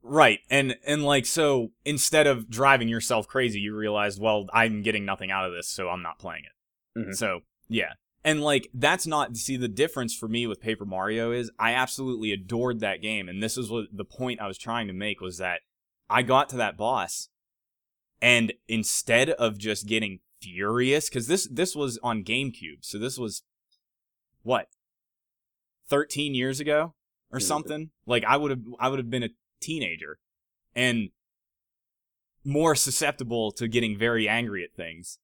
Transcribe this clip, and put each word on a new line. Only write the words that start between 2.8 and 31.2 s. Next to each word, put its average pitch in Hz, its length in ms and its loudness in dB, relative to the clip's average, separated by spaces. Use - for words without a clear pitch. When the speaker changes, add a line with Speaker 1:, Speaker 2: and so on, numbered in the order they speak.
Speaker 1:
yourself 113 400 0
crazy, 120 320 0
you 104 160 -4
realized, 104 440 0
"Well, 107 320 2
I'm 113 300 4
getting 104 220 0
nothing 98 260 -4
out 95 140 0
of 90 80 -4
this, 85 160 -8
so 92 220 -6
I'm 90 120 -4
not 82 160 -10
playing 80 280 -12
it." - 520 -18
Speaker 2:
Mm-hmm. 98 140 -8
Speaker 1:
So, 95 300 -2
yeah. 101 240 -2
And, 156 180 2
like, 143 320 2
that's 151 320 2
not, 147 300 0
see, 131 200 -6
the 123 120 -4
difference 127 480 -2
for 113 100 -10
me 117 200 -2
with 107 140 -6
Paper 110 260 -4
Mario 107 460 -2
is 120 260 -4
I 117 160 2
absolutely 127 580 -2
adored 113 480 -2
that 98 220 -2
game. 104 260 -4
And 95 140 -6
this 110 160 -2
is 113 120 -6
what 110 220 -4
the 101 120 -10
point 123 360 -8
I 104 60 -6
was 95 120 -8
trying 117 300 -4
to 95 60 -8
make 101 260 -6
was 92 180 -10
that 90 220 -4
I 120 140 4
got 131 280 4
to 131 60 -8
that 104 220 -2
boss, 107 500 -2
and 117 300 4
instead 117 600 2
of 113 280 0
just 104 280 -6
getting 107 340 -4
furious, 117 680 0
'cause 120 160 -6
this, 180 240 0
this 165 260 -2
was 131 260 -4
on 110 220 -2
GameCube, 110 600 -6
so - 140 -10
this 127 200 -6
was, 110 240 -8
what, 117 260 0
thirteen 143 480 0
years 131 260 0
ago 151 340 0
or 131 60 -6
Speaker 2:
Mm-hmm. - 80 -2
Speaker 1:
something. 151 440 -4
Like, 117 180 2
I 123 120 6
would've, 139 260 0
I 127 100 2
would've 131 220 -2
been 123 120 -2
a 117 80 -6
teenager 85 580 -8
and 117 360 2